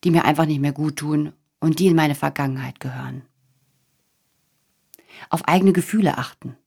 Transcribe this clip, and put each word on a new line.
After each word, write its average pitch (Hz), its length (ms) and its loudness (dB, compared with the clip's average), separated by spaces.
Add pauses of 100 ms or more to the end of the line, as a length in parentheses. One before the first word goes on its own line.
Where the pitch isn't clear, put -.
die 180 60 2
mir 165 140 4
einfach 151 220 2
nicht 151 140 0
mehr 143 120 -2
gut 151 240 -4
tun 151 360 -4 (260)
und 160 200 0
die 180 80 4
in 175 100 6
meine 151 180 2
Vergangenheit 135 640 -6
gehören. 131 440 -10 (2000)
Auf - 180 -4
eigene 185 240 4
Gefühle 185 460 0
achten. - 380 -12 (100)